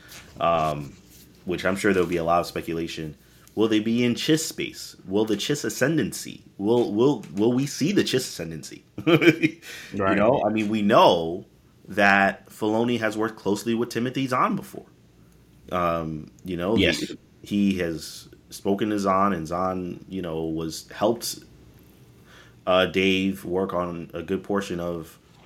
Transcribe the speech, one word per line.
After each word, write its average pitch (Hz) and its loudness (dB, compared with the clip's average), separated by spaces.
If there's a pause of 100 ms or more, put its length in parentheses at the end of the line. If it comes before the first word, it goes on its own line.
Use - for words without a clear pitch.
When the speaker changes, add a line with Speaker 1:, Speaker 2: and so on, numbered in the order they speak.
(400)
Speaker 1:
um, 78 0 (500)
which 87 -4
I'm 95 0
sure 98 2
there'll 90 2
be 87 -2
a 80 -2
lot 85 4
of 80 -2
speculation. 82 -8 (380)
Will 110 4
they 107 2
be 113 0
in 120 2
Chiss 156 2
space? - -10 (100)
Will 101 0
the 110 0
Chiss 139 -4
ascendancy? 127 -2 (160)
Will, 107 2
will, 117 2 (100)
will 107 2
we 135 0
see 147 -2
the 170 2
Chiss - -2
ascendancy? 82 -12 (220)
<laughs> - 4 (440)
You 95 4
Speaker 2:
Right. - 2
Speaker 1:
know, 113 4
I 107 0
mean, 110 0
we 107 0
know 101 4 (420)
that 98 4
Filoni 113 0
has 110 -2
worked 110 -2
closely 104 -2
with 113 -2
Timothy 127 -2
Zahn 156 0
before. - -12 (840)
Um, 82 -4 (140)
you 90 -6
know, 92 0
Speaker 2:
Yes. 87 4
Speaker 1:
he, - -8 (240)
he 101 2
has 82 -6 (220)
spoken 101 -2
to 104 0
Zahn, 98 2
and 80 -4
Zahn, 90 -4
you 92 -8
know, 80 -4
was 80 -6
helped, - -2 (1300)
uh, 92 6
Dave 95 0
work 92 -2
on 87 -4
a 85 -8
good 92 -4
portion 98 -4
of 85 -8 (280)